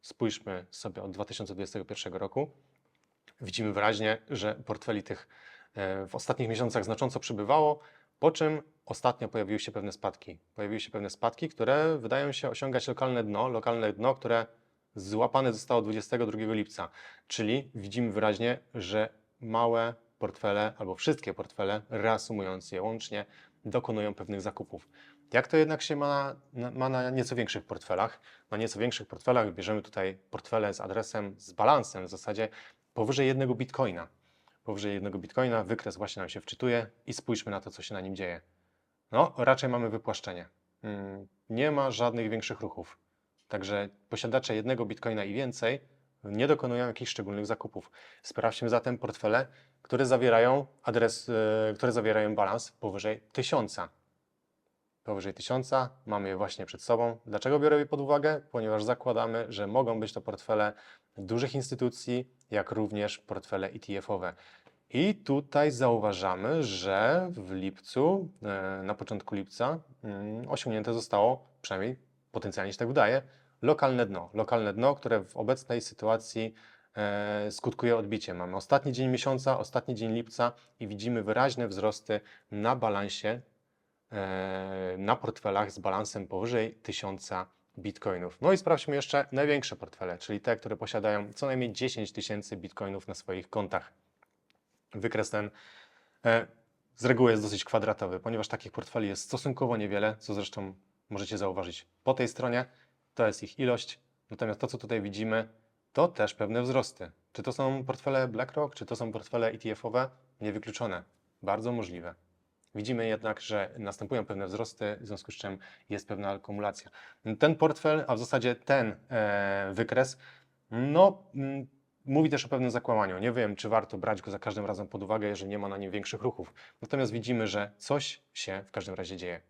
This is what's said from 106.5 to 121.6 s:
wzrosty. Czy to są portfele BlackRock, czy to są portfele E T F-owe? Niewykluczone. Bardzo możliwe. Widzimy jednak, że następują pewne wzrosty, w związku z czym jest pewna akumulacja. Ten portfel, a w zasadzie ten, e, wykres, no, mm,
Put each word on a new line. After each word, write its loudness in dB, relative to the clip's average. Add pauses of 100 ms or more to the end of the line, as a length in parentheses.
wzrosty. -2 (200)
Czy -12
to -2
są -2
portfele 0
BlackRock, -4
czy -10
to -6
są -6
portfele 0
E 0
T -4
F-owe? -2 (320)
Niewykluczone. -4 (380)
Bardzo -2
możliwe. -6 (600)
Widzimy -2
jednak, -2
że -2
następują -4
pewne -6
wzrosty, -6
w -16
związku -12
z -14
czym -8 (320)
jest -6
pewna -6
akumulacja. -6 (500)
Ten 8
portfel, 4
a 2
w -2
zasadzie 0
ten, 2 (140)
e, 0
wykres, 2 (540)
no, 6 (120)
mm, -4 (380)